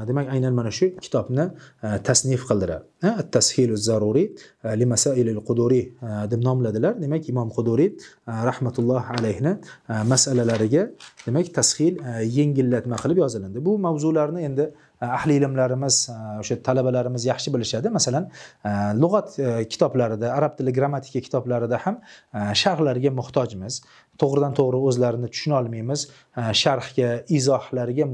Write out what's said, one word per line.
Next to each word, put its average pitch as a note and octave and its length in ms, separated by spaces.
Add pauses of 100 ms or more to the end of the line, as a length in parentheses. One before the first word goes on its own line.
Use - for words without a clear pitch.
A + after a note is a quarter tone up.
demak, C3+ 240
aynan B2+ 240
mana A#2 140
shu F#3 160 (180)
kitobni, C3 400 (380)
e, A2+ 60 (200)
tasnif B2+ 420
qildilar. F#2 300 (240)
E, F#3+ 40 (120)
At-Tashiluz A2+ 680
Zaruriy, A2 420 (340)
e, A2 160
li A#2+ 120
Masailil A#2 560
Quduriy, B2 360
e, A#2 280 (200)
deb A#2 140
nomladilar. B2+ 560
Demak, D#3 260
Imom A#2+ 280
Quduriy, A#2+ 340 (380)
e, A#2 40 (160)
rahmatullohi A#2+ 720
alayhni, A#2 340 (360)
e, A#2 40 (200)
masalalariga, A#2+ 760 (400)
demak, F3 280
tashil, D#3 460
e, A#2 240 (140)
yengillatma B2 640
qilib E3+ 220
yozilindi. A2 400
Bu G#3 140
mavzularni D#3+ 680
endi, C#3+ 220 (320)
e, - 20
ahli B2 360
ilmlarimiz, C3 560 (120)
e, A#2 80 (240)
o'sha A#2 220
talabalarimiz B2+ 640
yaxshi C3+ 280
bilishadi. A#2+ 440
Masalan, C#3+ 320 (340)
e, G#2 60 (320)
lug'at, F#3+ 260 (100)
e, A#2 300
kitoblarida, A#2+ 640
arab D3 240
tili C3 160
grammatika C#3 480
kitoblarida A#2+ 640
ham, G#3+ 160 (340)
e, A2+ 40 (240)
sharhlarga C#3+ 480 (100)
muhtojmiz. A#2 640 (380)
To'g'ridan C#3+ 360
to'g'ri C3 320
o'zlarini A#2+ 400
tushuna C#3+ 320
olmaymiz, A#2 480 (280)
e, B2 40 (220)
sharhga, B2+ 480 (180)
izohlarga C3 840